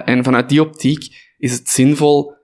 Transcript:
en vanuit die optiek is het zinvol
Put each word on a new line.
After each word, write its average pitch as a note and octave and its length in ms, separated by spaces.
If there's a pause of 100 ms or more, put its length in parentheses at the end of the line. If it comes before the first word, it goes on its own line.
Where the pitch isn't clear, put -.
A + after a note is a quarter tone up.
en B2 200
vanuit B2+ 240
die C#3+ 120
optiek - 800
is B2 140
het - 160
zinvol C#3+ 640 (120)